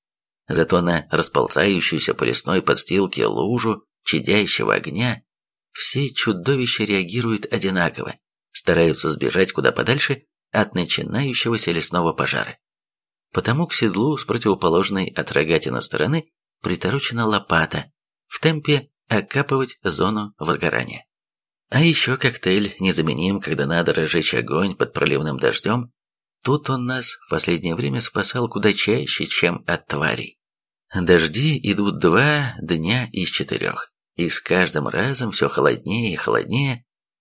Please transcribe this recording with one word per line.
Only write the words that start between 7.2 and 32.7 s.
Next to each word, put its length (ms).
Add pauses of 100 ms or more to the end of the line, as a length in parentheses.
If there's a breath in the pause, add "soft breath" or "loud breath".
одинаково, 640 (340)
стараются 580
сбежать 440
куда 180
подальше 540 (260)
от 240
начинающегося 960
лесного 420
пожара. 460 (760)
Потому 360
к 40
седлу 460
с 60
противоположной 840
от 240
рогатины 500
стороны 520 (280)
приторочена 640
лопата – 680 (340)
в 140
темпе 500 (180)
окапывать 760
зону 560
возгорания. 680 (640)
А 100
еще 360
коктейль 640
незаменим, 600
когда 260
надо 280
разжечь 400
огонь 420
под 160
проливным 460
дождем. 540 (500)
Тут 280
он 160
нас 260 (140)
в 40
последнее 440
время 260
спасал 480
куда 240
чаще, 540
чем 400
от 200
тварей. 520 (560)
Дожди 680
идут 360
два 640
дня 520